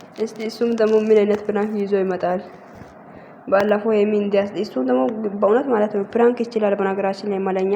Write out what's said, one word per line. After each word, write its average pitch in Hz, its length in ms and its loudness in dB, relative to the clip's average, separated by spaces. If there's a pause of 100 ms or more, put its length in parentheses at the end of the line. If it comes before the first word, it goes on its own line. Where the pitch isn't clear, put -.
(180)
እስቲ 226 260 -6
እሱም 233 300 -2
ደግሞ 220 280 2
ምን 214 160 4
አይነት 202 260 2
ፕራንክ 208 320 -2
ይዞ 202 220 -2
ይመጣል? 180 420 -2 (1080)
ባለፈው 208 440 2
ሄሚ 214 260 2
እንዲያስ-፣ 202 400 0
እሱ 208 160 -6 (100)
ደግሞ 254 180 2 (300)
በእውነት 214 360 2
ማለት 214 260 0
ነው 202 120 -2
ፕራንክ 240 340 2
ይችላል 214 360 -2
በነገራችን 196 540 -2
ላይ 190 100 -2
መለኛ 190 360 0